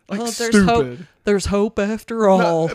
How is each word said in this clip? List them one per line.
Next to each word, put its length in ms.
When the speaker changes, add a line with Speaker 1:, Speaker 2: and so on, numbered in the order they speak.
Speaker 1:
Like, 120
Speaker 2:
Well, 120
there's 220
hope. 220
Speaker 1:
stupid. 220
Speaker 2:
There's 240
hope 320
after 400
Speaker 1:
No, 100
Speaker 2:
all. 460